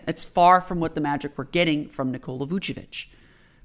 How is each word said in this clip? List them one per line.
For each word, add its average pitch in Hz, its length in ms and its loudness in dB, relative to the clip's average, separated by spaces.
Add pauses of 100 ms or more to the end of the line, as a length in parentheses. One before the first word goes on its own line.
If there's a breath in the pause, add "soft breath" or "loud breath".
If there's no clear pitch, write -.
it's - 160 -2
far 180 380 6
from 180 180 -6
what 160 160 -2
the 156 60 -2
Magic 143 360 -4
were 135 80 -6
getting 160 440 0
from 131 220 -4
Nikola 131 360 -8
Vucevic. - 600 -6 (580 soft breath)